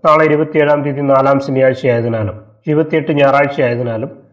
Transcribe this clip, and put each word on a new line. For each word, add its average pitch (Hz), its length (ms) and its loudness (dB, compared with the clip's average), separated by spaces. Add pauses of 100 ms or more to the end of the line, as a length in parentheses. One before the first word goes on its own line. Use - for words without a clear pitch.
നാളെ 156 240 4
ഇരുപത്തിയേഴാം 151 560 0
തീയതി 139 280 -4
നാലാം 139 320 2
ശനിയാഴ്ചയായതിനാലും 120 920 0 (320)
ഇരുപത്തിയെട്ട് 156 420 0 (100)
ഞായറാഴ്ചയായതിനാലും 131 880 0 (200)